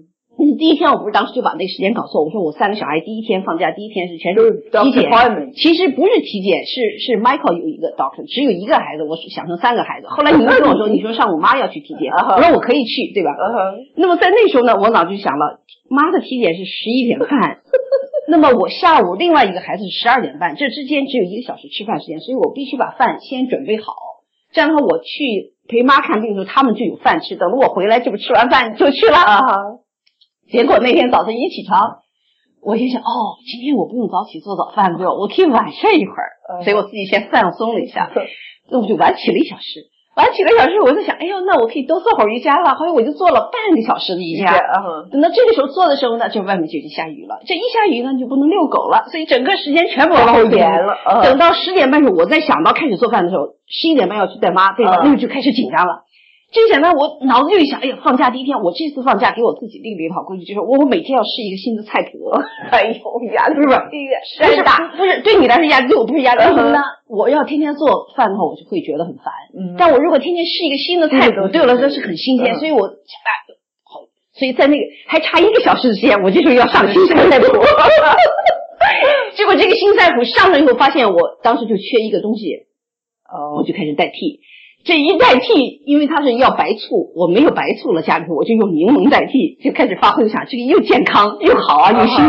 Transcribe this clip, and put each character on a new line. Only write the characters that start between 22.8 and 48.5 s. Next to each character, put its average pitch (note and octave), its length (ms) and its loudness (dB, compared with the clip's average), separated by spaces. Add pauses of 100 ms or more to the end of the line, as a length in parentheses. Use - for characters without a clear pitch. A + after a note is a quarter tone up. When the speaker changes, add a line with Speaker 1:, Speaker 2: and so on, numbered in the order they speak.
Speaker 1:
饭 F#3+ 320 -4
先 B3+ 260 -6
准 - 160 -6
备 - 140 -4
好。 - 160 -12 (580)
这 - 80 -2
样 D4 80 2
的 D#4 80 0
话， C#4+ 80 0
我 E3+ 140 0
去 - 560 -8 (120)
陪 A#3 160 0
妈 C#4+ 200 2
看 B3+ 180 -4
病 G#3+ 160 -6
的 F#3+ 80 -6
时 - 20 -12
候， - 80 -14
他 C4+ 80 2
们 B3 120 0
就 B3 100 -4
有 E3 120 -6
饭 D#3+ 260 -2
吃。 F#3 140 -12
等 F3+ 140 -2
着 A#3 60 -2
我 B3 160 2
回 F#3+ 140 -2
来， A3+ 140 2
这 B3+ 100 -2
不 G3+ 80 -8
吃 - 160 -4
完 A#3+ 160 4
饭 A#3+ 260 0
就 C#4+ 140 4
去 G4+ 160 2
了。 - 100 6
Speaker 2:
啊 G#3+ 220 6
哈。 A#3 180 2 (920)
Speaker 1:
结 A#3 140 0
果 F4 160 4
那 B3 140 2
天 B3+ 180 2
早 F3 140 2
晨 A3+ 160 -6
一 E4 80 -2
起 - 160 -10
床， F#3+ 340 0 (640)
我 G#3+ 140 -2
就 B3 100 -2
想， A#3+ 160 -4
哦， G#3 320 -6 (160)
今 A#3 100 -14
天 C#4 140 -2
我 F#3 140 -2
不 A3 80 -10
用 A#3 100 -4
早 F#3 240 -4
起 - 80 -18
做 G3 160 -10
早 E3+ 220 -6
饭， F#3 200 0
对 F#3 80 -8
吧？ E3 80 0
我 G3 140 -4
可 - 160 0
以 - 40 6
晚 A3 260 0
睡 G4 260 2
一 G3 80 0
会 - 60 -14
儿。 - 260 -12 (100)
Speaker 2:
嗯。 F3+ 140 -12
Speaker 1:
所 G3+ 100 -2
以 G#3 40 2
我 G3 80 -2
自 G3+ 60 -12
己 G3+ 140 -10
先 G3+ 280 -4
放 G3+ 200 2
松 A3+ 220 -6
了 A3+ 60 -4
一 B3+ 80 -8
下， - 260 -6
Speaker 2:
嗯。 G3+ 80 -2 (480)
Speaker 1:
那 B3+ 80 0
我 - 80 -2
就 G#3+ 80 0
晚 E3+ 220 2
起 - 160 -4
了 G3 60 0
一 D#4+ 60 2
小 - 120 -8
时。 - 340 -18 (240)
晚 B4 180 2
起 F#4+ 120 -2
了 G4 80 4
一 A#4 40 6
小 D#4 140 4
时， G#4 100 0
我 C4+ 120 4
就 F#4+ 100 0
想， - 160 -4
哎 D#4 80 -8
呦， F#4+ 140 -6
那 F4+ 200 0
我 A3+ 60 2
可 C#4 140 -6
以 - 20 -6
多 D#4+ 160 -2
做 G#4 140 0
会 A#3+ 100 0
儿 G#3 60 2
瑜 A#3 100 -4
伽 C#4+ 240 2
了。 C#4 140 2
后 D#4+ 100 -6
来 F4 60 -2
我 B3 100 2
就 D4 100 -2
做 F4 200 2
了 A3+ 200 0
半 A4 220 0
个 A3 80 0
小 - 160 -2
时 - 160 -6
的 F3+ 80 -6
瑜 E3 160 -6
伽。 G3 60 -4
Speaker 2:
瑜 - 20 2
伽， E3+ 140 4 (260)
嗯。 E3+ 240 -10
Speaker 1:
等 C#4 100 -2
到 E4 100 4
这 A4 160 2
个 A4+ 60 4
时 - 80 0
候 C#4+ 60 0
做 F4 220 0
的 C#4 80 2
时 C#4 100 -4
候 A#3 100 -2
呢， A#3 120 -4
就 G#3+ 140 -6
外 G3 140 -2
面 D#3+ 120 -4
就 D#3+ 100 -8
已 C3 40 -8
经 D3+ 80 -16
下 D#3+ 180 -10
雨 D#3 180 -18
了。 G#3 180 -14
这 F4+ 120 -6
一 F#4 60 -8 (120)
下 G#4 160 0
雨 A#3+ 120 -2
呢， C4 140 -4
就 B3+ 120 -6
不 C4+ 80 -4
能 C#4+ 120 2
遛 F4 200 2